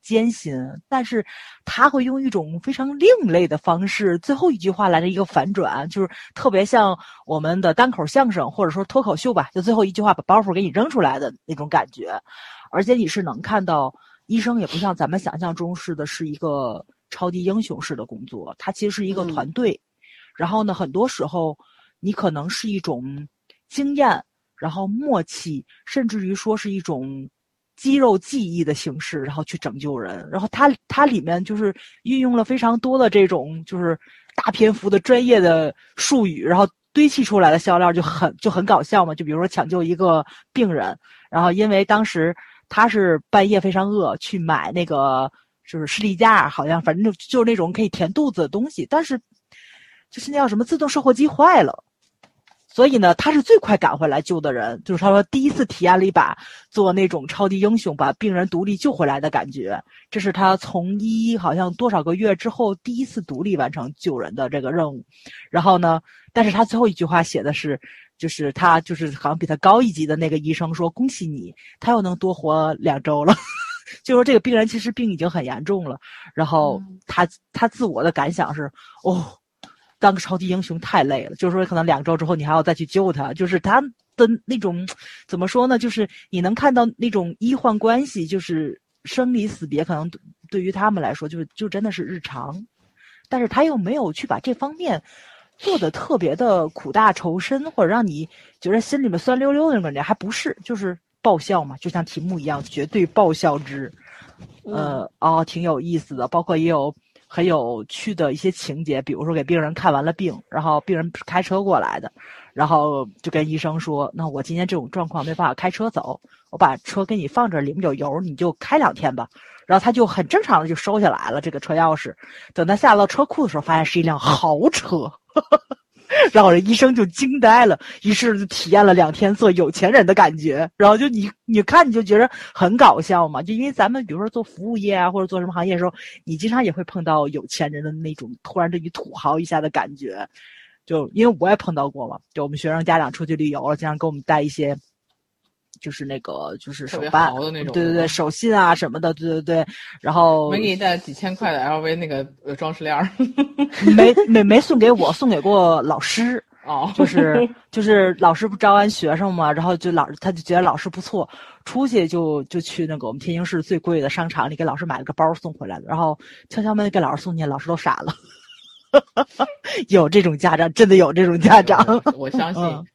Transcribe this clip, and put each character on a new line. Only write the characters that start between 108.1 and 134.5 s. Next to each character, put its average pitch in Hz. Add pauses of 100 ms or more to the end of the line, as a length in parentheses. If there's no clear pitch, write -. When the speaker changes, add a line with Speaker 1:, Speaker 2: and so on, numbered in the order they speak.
Speaker 1:
的 156
一 151
些 185
情 160
节， 139
比 139
如 151
说 165
给 160
病 170
人 156
看 175
完 139
了 165
病， 175 (160)
然 156
后 151
病 185
人 165 (140)
开 180
车 190
过 185
来 65
的， - (440)
然 147
后 147 (160)
就 170
跟 156
医 156
生 160
说 147
：“那 165
我 151
今 165
天 180
这 190
种 147
状 175
况 156
没 160
办 170
法 131
开 185
车 220
走， - (320)
我 -
把 143
车 -
给 214
你 151
放 240
这 165
儿， -
里 143
面 185
有 156
油， 143
你 160
就 170
开 -
两 269
天 135
吧。” 120 (380)
然 190
后 -
他 233
就 226
很 180
正 427
常 180
的 165
就 165
收 202
下 196
来 -
了 131
这 165
个 143
车 -
钥 160
匙， - (400)
等 165
他 196
下 220
到 202
车 285
库 -
的 220
时 156
候， -
发 160
现 160
是 170
一 -
辆 160
豪 151
车。 147 (220)
<laughs> -
然 214
后 185
这 175
医 202
生 262
就 226
惊 269
呆 233
了， 190 (240)
于 208
是 220
就 196
体 -
验 202
了 196
两 170
天 202
做 208
有 170
钱 185
人 214
的 185
感 160
觉。 151
然 202
后 214
就 285
你， 208 (140)
你 214
看 320
你 226
就 226
觉 208
得 247 (240)
很 190
搞 202
笑 170
嘛， 143
就 185
因 233
为 285
咱 214
们 254
比 165
如 165
说 214
做 233
服 196